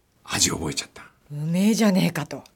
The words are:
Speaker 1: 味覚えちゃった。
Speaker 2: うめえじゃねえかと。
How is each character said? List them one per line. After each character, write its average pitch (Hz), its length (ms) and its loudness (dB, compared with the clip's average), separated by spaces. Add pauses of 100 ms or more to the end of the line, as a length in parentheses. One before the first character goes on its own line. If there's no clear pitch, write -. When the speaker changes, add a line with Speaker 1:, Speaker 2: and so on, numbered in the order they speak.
(280)
Speaker 1:
味 - 220 0
覚 - 200 -4
え 139 40 -4
ち - 80 -6
ゃ - 40 -12
っ - 60 -20
た。 - 120 -20 (260)
Speaker 2:
う 147 60 -12
め 170 340 2
え 226 40 4
じ 202 100 2
ゃ 208 80 6
ね 180 140 4
え 165 40 0
か 156 160 -6
と。 135 160 -12 (120)